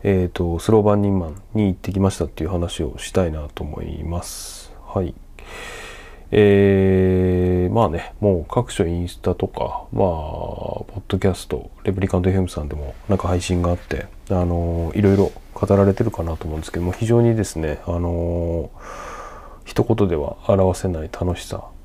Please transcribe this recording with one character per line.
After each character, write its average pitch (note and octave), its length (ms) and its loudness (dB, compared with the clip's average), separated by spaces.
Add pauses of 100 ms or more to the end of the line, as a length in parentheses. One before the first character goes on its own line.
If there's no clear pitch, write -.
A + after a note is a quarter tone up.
え F#2+ 240 2
ー - 20 -2
と、 E2+ 300 -2
ス - 120 0
ロ A2 100 8
ー - 20 2
バ G#2 100 6
ー - 40 4
ニ G2+ 140 2
ン G2 80 2
マ E2+ 100 -2
ン D#2 140 -12 (120)
に G#2+ 120 2
行 F#2+ 100 4
っ - 20 -20
て - 140 -6
き F#2+ 60 0
ま F#2+ 120 4
し - 80 -10
た E2+ 80 0
っ - 20 -10
て - 160 -6
い - 20 -2
う F#2 40 -4
話 F2 320 -2
を - 160 -4
し - 120 -12
た F#2 160 2
い D#2+ 60 -4
な D2+ 220 -8
と D#2 100 -8
思 D2+ 180 -8
い D#2 220 -10
ま E2+ 180 -6
す。 - 500 -14 (140)
は - 160 -2
い。 F2+ 120 -6 (1160)
え F#2+ 1400 6
ー、 G#2 40 -2
ま A2+ 100 4
あ F#2+ 40 2
ね、 E2 320 -6
も G2 200 4
う D#2 40 -8
各 - 260 -2
所 F2+ 160 0
イ E2+ 60 -2
ン F2 160 -2
ス - 120 -14
タ F#2 140 0
と - 140 -2
か、 - 440 -6
ま G#2 120 2
あ、 - 20 4
ポ E2 800 -6 (120)
ッ - 100 -10
ド F#2+ 100 0
キ F#2+ 80 0
ャ F#2 80 4
ス - 140 -10
ト、 - 220 -6 (140)
レ G2 80 0
プ F#2+ 80 -4
リ F#2+ 80 0
カ F#2 100 2
ン F2+ 40 2
ト F#2+ 60 2
エ F#2+ 40 2
フ G2 60 2
エ F#2+ 40 2
ム F2+ 60 -2
さ - 140 -6
ん D2 60 -8
で D2 80 -8
も C#2 180 -8 (140)
な G2+ 80 2
ん - 20 -4
か - 100 -4
配 F2+ 120 0
信 F2+ 220 0
が F2 80 0
あ F2 40 2
っ E2+ 40 -4
て、 - 280 -6 (240)
あ G2 40 0 (100)
の E2+ 480 -2
ー、 - 60 -2
い G2+ 40 4
ろ G2 120 6
い - 20 6
ろ G2 160 4 (220)
語 - 200 2
ら G2 100 6
れ G2 100 6
て A2 100 0
る A2+ 60 0
か - 120 -6
な E2 140 -4
と - 80 -12
思 D#2 100 -6
う D#2 40 -4
ん - 20 -4
で D#2+ 60 -12
す - 60 -12
け E2+ 60 -4
ど F2 60 -2
も、 F2+ 80 0
非 A2+ 140 -4
常 A#2+ 160 6
に A#2 120 4
で A2 100 0
す - 120 -6
ね、 D#2 300 -2
あ F2 60 -4
の E2+ 760 -2 (960)
ー、 - 40 -16
一 - 140 0
言 G#2+ 240 2
で F2 100 0
は C#2+ 200 -4 (100)
表 F#2+ 340 4
せ G2 80 -2
な E2 140 -4
い D#2 80 -8
楽 F2+ 280 -2
し - 80 -12
さ G2 180 -10 (200)